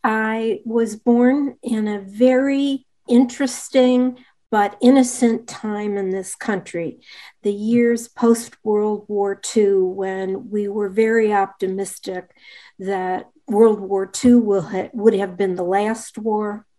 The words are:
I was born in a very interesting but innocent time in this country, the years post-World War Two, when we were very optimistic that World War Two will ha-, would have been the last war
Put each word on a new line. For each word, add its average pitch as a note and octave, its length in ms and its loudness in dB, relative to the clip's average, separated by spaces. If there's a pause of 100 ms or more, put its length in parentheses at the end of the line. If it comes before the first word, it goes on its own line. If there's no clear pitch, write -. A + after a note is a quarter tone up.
I A3 600 -2
was A3+ 320 -2
born B3 640 2
in G#3+ 240 -2
a G#3 140 -6
very C4 840 0 (220)
interesting B3+ 1120 2 (320)
but G3+ 300 0
innocent B3 680 4
time G#3 500 -6
in F#3+ 140 -4
this F#3+ 240 -8
country, F3+ 640 -6 (420)
the G#3 120 -2
years A#3 540 0
post-World G#3+ 1000 -2
War G3+ 260 -2
Two, G3 540 0
when F#3+ 640 -6
we G#3 160 -4
were G3+ 220 -4
very A3 440 2
optimistic F#3+ 1000 -6 (420)
that F#3 540 -6 (160)
World G#3+ 320 4
War G3 260 -2
Two A#3+ 340 4
will G3+ 220 2
ha-, F#3 320 -6
would G#3 220 4
have F#3+ 220 -4
been F#3+ 180 0
the F3+ 80 -6
last G#3 560 -2
war G#3+ 480 -4 (120)